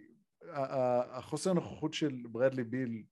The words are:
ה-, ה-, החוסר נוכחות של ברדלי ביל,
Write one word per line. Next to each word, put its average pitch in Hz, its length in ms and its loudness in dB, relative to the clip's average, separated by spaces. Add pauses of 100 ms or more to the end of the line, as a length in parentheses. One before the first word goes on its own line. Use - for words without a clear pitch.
(420)
ה-, 143 340 -4
ה-, 123 420 2
החוסר 156 360 -2
נוכחות 139 400 0
של 127 380 -2
ברדלי 127 320 4
ביל, 117 480 -4